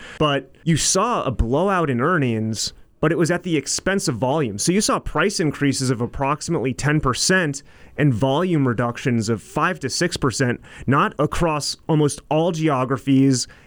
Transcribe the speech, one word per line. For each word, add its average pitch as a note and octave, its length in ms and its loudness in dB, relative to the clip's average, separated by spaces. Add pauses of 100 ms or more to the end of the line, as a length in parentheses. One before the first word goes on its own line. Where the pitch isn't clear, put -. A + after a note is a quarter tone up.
(180)
But C#3 440 0
you D#3+ 140 2
saw G3 480 0
a C3+ 60 -2
blowout D3+ 600 2
in A#2 100 0
earnings, A#2+ 720 0 (280)
but - 100 2
it D#3 80 0
was E3 140 2
at F3 100 -2
the E3+ 140 -2
expense F#3 500 -2
of C#3 80 -2
volume. B2+ 440 -2
So - 120 0
you F#3+ 100 2
saw G#3+ 200 0
price F#3+ 400 -2
increases C#3 500 0
of A#2 100 -2
approximately C3+ 720 -4
ten D3 280 0
percent D3 640 0 (320)
and C#3 180 2
volume C#3 520 2
reductions A#2 640 0
of A2+ 140 -2
five D#3+ 380 -2
to C3 100 -4
six - 260 -2
percent, B2 440 0 (260)
not D#3+ 320 2
across D3+ 580 -2 (120)
almost D3+ 320 2 (100)
all E3 220 2
geographies C3+ 960 2 (180)